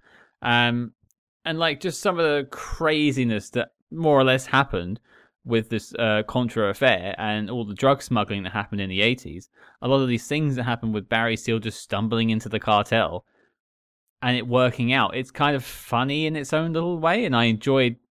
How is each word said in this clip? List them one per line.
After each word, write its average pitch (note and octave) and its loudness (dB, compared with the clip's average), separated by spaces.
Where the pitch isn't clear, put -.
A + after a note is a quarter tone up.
Um, A#2+ 0
and, D#3+ -4
like, E3 -2
just F3+ -6
some F3+ 0
of E3+ 4
the D3 2
craziness C3+ 0
that - -4
more D#3 4
or C3 6
less C3 2
happened G2+ 0
with A2+ 0
this, - -4
uh, G#2+ 2
Contra A2+ 0
affair G2 0
and G#2+ -4
all A#2 -6
the G#2 -10
drug C3+ 2
smuggling G2+ -2
that F#2 -8
happened G2+ -4
in G2 -4
the F#2+ 0
eighties, A2 0
a B2 -2
lot C3+ 4
of C3 2
these A#2+ -2
things D3 0
that B2 -4
happened A#2 -2
with G#2 -6
Barry A2+ 2
Seal A2+ -2
just G#2 -8
stumbling A2+ -2
into A2 -2
the G#2+ -4
cartel G#2 0
and B2 0
it A#2+ -4
working B2 2
out, A#2 2
it's C3 -6
kind D3 0
of C3 -4
funny C#3 -2
in D#3 -2
its C#3+ -4
own D#3+ 0
little E3+ -2
way, F3 2
and C3+ 0
I A#2 4
enjoyed A#2+ 2